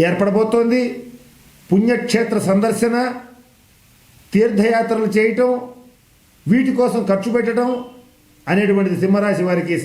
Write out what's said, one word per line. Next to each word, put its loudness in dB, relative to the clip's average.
ఏర్పడబోతోంది. 2
పుణ్యక్షేత్ర 0
సందర్శన, 0
తీర్థయాత్రలు 0
చేయటం, 2
వీటి 2
కోసం 0
ఖర్చు 0
పెట్టడం 0
అనేటువంటిది 0
సింహరాశి 0
వారికి -2
ఈ -4